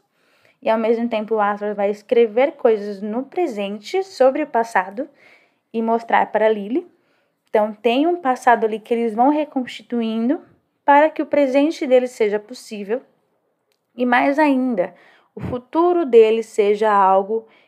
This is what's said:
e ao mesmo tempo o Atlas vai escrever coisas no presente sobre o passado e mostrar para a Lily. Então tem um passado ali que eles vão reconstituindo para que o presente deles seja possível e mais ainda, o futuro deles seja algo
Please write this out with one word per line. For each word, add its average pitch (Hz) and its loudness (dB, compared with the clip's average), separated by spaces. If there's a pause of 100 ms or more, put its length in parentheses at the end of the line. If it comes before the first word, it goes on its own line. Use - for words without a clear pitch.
(600)
e 220 -2
ao 220 0
mesmo 226 -2
tempo 220 -6
o 214 0
Atlas 208 -4
vai 202 -2
escrever 233 0
coisas 208 -2
no 214 -6
presente 226 -6
sobre 269 0
o 285 -6
passado 226 -4 (640)
e 226 -4
mostrar 226 -2
para 214 0
a 220 4
Lily. 220 -4 (600)
Então 214 0
tem 240 0
um 349 -2
passado 247 2
ali 214 -4
que 214 -8
eles 233 -2
vão 240 2
reconstituindo 247 -4 (420)
para 294 6
que 302 -6
o 285 -6
presente 285 0
deles 247 2
seja 208 -2
possível 208 -10 (960)
e 247 -4
mais 269 0
ainda, 254 0 (400)
o 220 -16
futuro 330 -2
deles 226 4
seja 208 0
algo 202 2 (200)